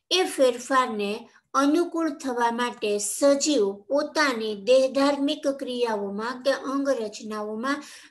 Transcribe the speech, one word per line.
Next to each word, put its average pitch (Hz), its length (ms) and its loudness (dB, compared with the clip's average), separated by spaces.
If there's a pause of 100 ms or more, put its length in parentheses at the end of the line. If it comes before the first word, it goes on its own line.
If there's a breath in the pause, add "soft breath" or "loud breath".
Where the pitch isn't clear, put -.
(100)
એ 359 140 4
ફેરફારને 240 1040 0 (260 loud breath)
અનુકૂળ 320 560 2
થવા 240 400 -2
માટે 233 480 -2
સજીવ 277 720 2
પોતાની 269 840 -2
દેહધાર્મિક 277 920 2
ક્રિયાઓમાં 240 960 -4
કે 269 100 2
અંગરચનાઓમાં 233 1300 -4 (280 loud breath)